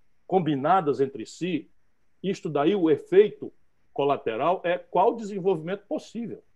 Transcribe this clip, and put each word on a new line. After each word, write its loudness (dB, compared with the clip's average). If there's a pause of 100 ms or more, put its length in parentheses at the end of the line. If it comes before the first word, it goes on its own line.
(280)
combinadas 2
entre -2
si, -6 (540)
isto -6
daí, 2
o 2
efeito 2 (400)
colateral 0
é -2
qual 2
desenvolvimento -4
possível. -10 (120)